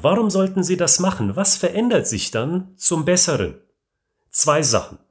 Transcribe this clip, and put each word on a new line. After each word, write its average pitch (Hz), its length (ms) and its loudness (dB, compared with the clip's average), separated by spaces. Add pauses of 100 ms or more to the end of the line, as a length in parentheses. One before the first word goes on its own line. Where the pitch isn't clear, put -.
Warum 208 280 2
sollten 190 320 0
Sie 180 140 0
das 175 240 2
machen? 185 340 -2
Was 196 220 0
verändert 190 500 0
sich 101 240 -4
dann 160 460 -4
zum 160 280 0
Besseren? 147 520 0 (760)
Zwei 151 320 2
Sachen. - 360 -2 (120)